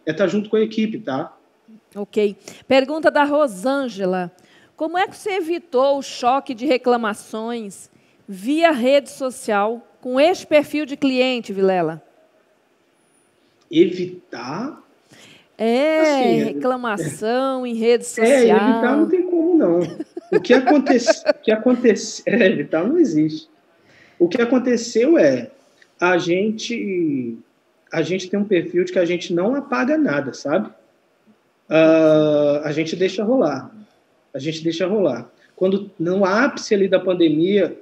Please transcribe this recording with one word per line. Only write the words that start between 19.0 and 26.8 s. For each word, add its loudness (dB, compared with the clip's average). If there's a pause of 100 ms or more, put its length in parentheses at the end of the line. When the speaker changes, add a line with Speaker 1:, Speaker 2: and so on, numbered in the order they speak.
Speaker 1:
tem 2
como, 2
não. 2 (520)
O 4
que 2
aconte-, 4
<laughs> 0
o 4
que 0
aconte-, 0
é, 2
evitar 0
não 0
existe. 0 (720)
O 2
que -2
aconteceu 2
é, 2 (500)
a 2
gente, -4 (540)